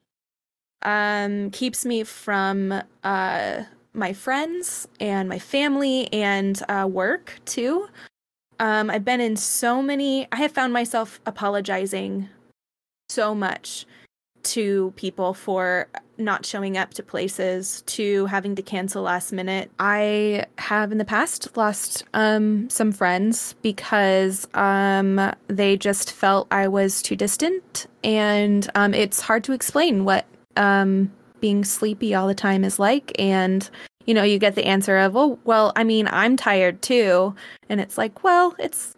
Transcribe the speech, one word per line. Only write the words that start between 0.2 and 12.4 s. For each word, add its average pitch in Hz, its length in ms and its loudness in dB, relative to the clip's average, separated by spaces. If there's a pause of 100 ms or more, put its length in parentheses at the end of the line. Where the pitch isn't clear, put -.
um, 202 680 -2
keeps 254 340 -4
me 233 200 -2
from, 196 680 -2 (300)
uh, 190 640 -4 (280)
my 196 200 -6
friends 311 760 -6 (140)
and 196 280 -2
my 185 120 -8
family 277 720 -2
and, 196 560 0
uh, 196 200 0
work 190 560 -4
too. 311 440 -4 (720)
Um, 214 300 0
I've 202 140 -2
been 247 160 0
in 220 140 0
so 240 480 0
many, 277 480 -2
I 226 60 -6
have 294 160 0
found 254 200 -2
myself 233 540 -2
apologizing 196 1040 -4 (800)